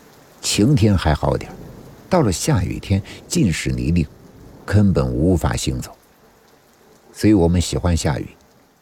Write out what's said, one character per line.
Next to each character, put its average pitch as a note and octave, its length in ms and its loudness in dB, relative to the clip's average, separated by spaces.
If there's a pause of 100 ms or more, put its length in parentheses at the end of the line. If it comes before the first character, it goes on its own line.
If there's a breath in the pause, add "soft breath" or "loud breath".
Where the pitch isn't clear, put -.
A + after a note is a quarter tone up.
(400)
晴 - 340 2
天 G#2 220 4
还 D#2 180 2
好 C#2 220 -2
点 - 140 -10
儿， - 40 -18 (540)
到 F#3 140 2
了 G#3 80 2
下 C#3 340 0
雨 - 140 -6
天 G2 240 -2 (240 loud breath)
尽 C#3 240 0
是 C#2 200 -4
泥 B1+ 200 -2
泞， E2+ 160 0 (580)
根 G2+ 280 2
本 C#2+ 180 0
无 D#2+ 260 2
法 C2 200 -2
行 B1+ 240 -4
走。 - 160 -14 (1160)
所 - 160 0
以 A2 40 6
我 F2 160 4
们 F2 120 2
喜 - 180 -2
欢 F2 180 0
下 - 220 -2
雨， - 100 -10 (520)